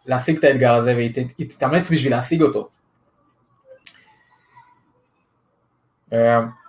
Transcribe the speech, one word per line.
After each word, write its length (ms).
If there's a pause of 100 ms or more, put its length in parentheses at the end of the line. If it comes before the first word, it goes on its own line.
להשיג 320
את 60
האתגר 300
הזה, 200
והיא 200
ת-, 240
היא 120
תתאמץ 400
בשביל 220
להשיג 300
אותו. 260 (3500)
אה, 280 (280)